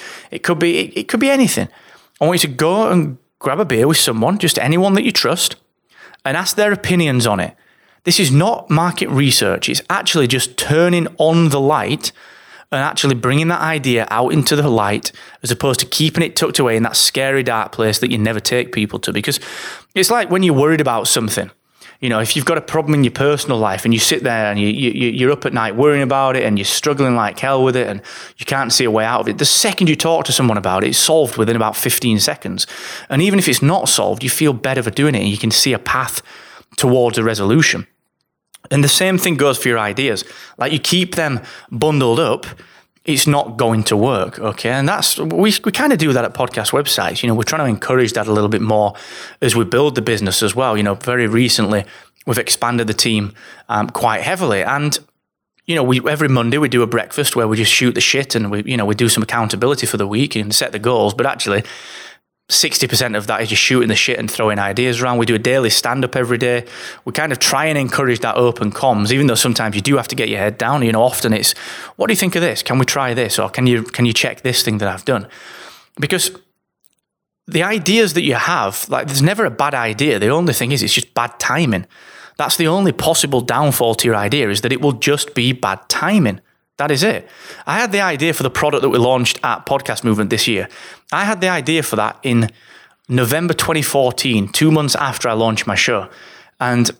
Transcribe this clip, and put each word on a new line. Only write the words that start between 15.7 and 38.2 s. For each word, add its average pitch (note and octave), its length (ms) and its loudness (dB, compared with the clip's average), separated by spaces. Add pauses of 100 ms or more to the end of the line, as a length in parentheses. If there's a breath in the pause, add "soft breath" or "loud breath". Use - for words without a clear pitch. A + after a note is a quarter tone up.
to - 80 -2
keeping D#3 380 0
it D3+ 100 -6
tucked C#3+ 240 0
away A#2+ 180 2
in A2+ 60 2
that A#2 140 0
scary, C3+ 480 0
dark A#2 260 -2
place A2 300 0
that - 100 0
you A#2+ 80 -2
never G#2+ 220 0
take B2 320 -2
people G#2 260 -4
to. G#2 140 -6
Because G2+ 260 -4 (560 loud breath)
it's F#3+ 160 2
like A3+ 200 0
when F#3 120 2
you're F3+ 100 4
worried D3+ 280 4
about A#2+ 260 0
something. G2+ 460 -2 (480 loud breath)
You C3 80 -4
know, A#2 100 0
if A2+ 160 -2
you've D3 100 -2
got E3 140 0
a - 20 -4
problem D3+ 340 -2
in C#3+ 100 4
your A#2 80 0
personal C#3+ 440 0
life G2+ 280 -2
and A#2 100 4
you A2+ 60 2
sit B2+ 240 0
there A2+ 260 0
and G#2 80 -2
you, G#2 80 2
you, B2 240 0
you, B2 200 -2
you're B2+ 200 0
up C#3+ 160 -2
at B2 80 -4
night A2 220 -2
worrying C#3+ 260 4
about C3+ 340 0
it B2+ 60 0
and G#2+ 160 0
you're G2 60 -4
struggling C3+ 500 0
like G#2+ 240 -2
hell C3 240 0
with B2+ 140 2
it B2 100 0
and G2+ 160 -8 (340 loud breath)
you - 80 -12
can't C3+ 280 -2
see B2+ 120 2
a A#2 60 0
way A2 140 2
out A#2 160 0
of - 80 -2
it, G#2 100 -4
the D3 60 0
second F#3 440 2
you D3+ 80 2
talk E3 300 0
to C#3 60 -2
someone A#2 260 2
about F#2+ 240 0
it, G#2+ 60 0
it's - 100 0
solved D3+ 400 2
within A2+ 180 2
about A2 200 -2
fifteen A#2+ 420 0
seconds. G2 480 -4 (420 loud breath)
And C3+ 140 2
even G3+ 160 2
if F3+ 100 2
it's B2 140 0
not D#3+ 260 2
solved, G#2 360 0
you C3 40 -4
feel D3 240 2
better C3 300 -2
for A2 80 -4
doing C#3 240 2
it G#2 60 0
and G2 80 0
you G2+ 100 -2
can A2 140 0
see - 200 2
a A2 60 0
path - 420 -4 (560 loud breath)
towards B2 400 2
a A#2 60 0
resolution. A2 640 2 (840)